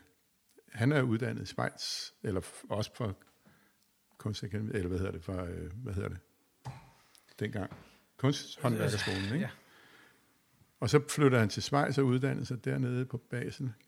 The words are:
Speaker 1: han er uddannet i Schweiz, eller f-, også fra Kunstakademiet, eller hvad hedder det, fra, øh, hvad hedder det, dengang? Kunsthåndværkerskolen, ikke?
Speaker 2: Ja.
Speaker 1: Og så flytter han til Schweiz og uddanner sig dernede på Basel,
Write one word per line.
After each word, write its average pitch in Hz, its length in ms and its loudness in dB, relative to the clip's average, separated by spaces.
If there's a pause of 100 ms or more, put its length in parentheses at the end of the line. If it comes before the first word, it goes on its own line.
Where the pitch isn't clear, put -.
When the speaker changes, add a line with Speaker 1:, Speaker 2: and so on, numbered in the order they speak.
(720)
Speaker 1:
han 120 200 2
er 143 100 4
uddannet 113 400 0
i - 40 -8
Schweiz, - 640 -6 (120)
eller 95 180 0
f-, - 280 -10
også 107 260 -2
fra 104 180 -4 (1080)
Kunstakademiet, 107 580 -4
eller 90 120 0
hvad 90 100 0
hedder 95 140 -2
det, 85 120 -10
fra, 92 220 -4
øh, 85 260 -8
hvad 110 220 -8
hedder 98 140 -4
det, 90 100 -8 (1200)
dengang? 104 320 -4 (460)
Kunsthåndværkerskolen, 113 1080 0
ikke? 110 140 -2
Speaker 2:
Ja. 202 100 -2 (1300)
Speaker 1:
Og 123 100 2
så 147 180 8
flytter 131 300 6
han 107 100 8
til - 140 -2
Schweiz 143 360 2
og 139 60 6
uddanner 131 400 2
sig 123 200 -6
dernede 127 420 0
på 120 120 -6
Basel, 123 540 -6 (160)